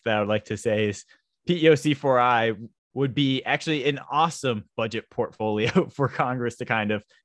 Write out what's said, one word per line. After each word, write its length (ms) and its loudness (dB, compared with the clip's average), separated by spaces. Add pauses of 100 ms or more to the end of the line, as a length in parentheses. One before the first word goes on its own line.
that 120 2
I 20 2
would 100 0
like 160 0
to 120 -6
say 320 0
is 160 -8 (420)
P 180 0
E 40 8
O 60 8
C 200 0
four 240 2
I 340 4 (400)
would 220 -2
be 280 0
actually 460 -2
an 100 -4 (120)
awesome 540 -2 (120)
budget 320 -4
portfolio 800 0
<laughs> 60 -20
for 120 0
Congress 500 -4
to 80 -8
kind 260 0
of 120 -2 (220)